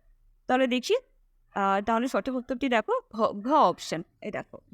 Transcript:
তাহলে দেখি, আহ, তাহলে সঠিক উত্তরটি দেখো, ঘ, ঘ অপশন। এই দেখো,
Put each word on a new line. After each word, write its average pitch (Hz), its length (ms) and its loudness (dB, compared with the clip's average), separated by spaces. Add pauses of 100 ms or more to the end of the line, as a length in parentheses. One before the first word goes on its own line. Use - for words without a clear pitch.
(480)
তাহলে 254 200 2
দেখি, 254 280 0
আহ, - 920 -4
তাহলে 233 220 0
সঠিক 254 280 -4
উত্তরটি 254 340 -4
দেখো, 311 320 0 (120)
ঘ, 214 180 2
ঘ 208 200 -6
অপশন। 180 520 2 (180)
এই 214 100 -8
দেখো, - 260 -12 (160)